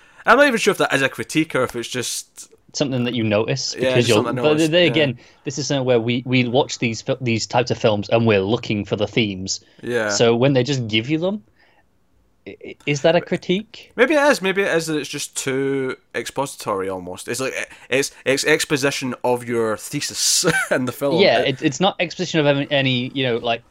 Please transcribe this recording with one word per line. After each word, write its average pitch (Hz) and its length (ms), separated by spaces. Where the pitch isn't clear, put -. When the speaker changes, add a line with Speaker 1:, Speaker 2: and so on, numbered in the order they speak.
Speaker 1:
<laughs> - 160
I'm - 120
not 190 80
even 226 120
sure 196 140
if 156 60
that 147 160
is 139 80
a 131 60
critique 156 460
or 127 100
if - 100
it's 117 140
just - 600
Speaker 2:
Something 131 300
that 120 80
you 117 100
notice, 113 520
Speaker 1:
Yeah, - 60
Speaker 2:
because 123 160
Speaker 1:
just - 20
Speaker 2:
you're, 110 80
Speaker 1:
something 117 220
I - 20
Speaker 2:
but 151 120
Speaker 1:
noticed, 156 180
Speaker 2:
then 175 140
Speaker 1:
yeah. 156 60
Speaker 2:
again, 139 280
this 147 140
is 139 80
something 139 180
where 123 160
we, 120 240
we 127 240
watch 127 300
these 117 240
fil-, 131 180
these 113 260
types 127 240
of 120 60
films 104 320
and 117 180
we're 104 140
looking 104 460
for 113 100
the 101 100
themes. 95 540
Speaker 1:
Yeah. 117 260
Speaker 2:
So 117 260
when 135 200
they 127 80
just 127 260
give 113 220
you 156 80
them, 196 260
i-, 98 180
i-, - 120
is 143 160
that 165 140
a 170 40
critique? - 760
Speaker 1:
Maybe 262 180
it 285 160
is. 233 100
Maybe 190 220
it 160 120
is 165 120
that 156 100
it's 143 120
just - 280
too 135 600
expository 113 760
almost. 92 400
It's 120 120
like, 131 120
it's, 135 200
it's 131 200
exposition 139 720
of 123 220
your 113 300
thesis - 720
<laughs> - 120
in 135 160
the 120 60
film. 147 280
Speaker 2:
Yeah, 143 200
Speaker 1:
It - 80
Speaker 2:
it, - 20
it's 156 180
not 190 200
exposition 170 400
of 143 60
any, 143 240
any, 131 440
you 135 100
know, 120 120
like, 117 340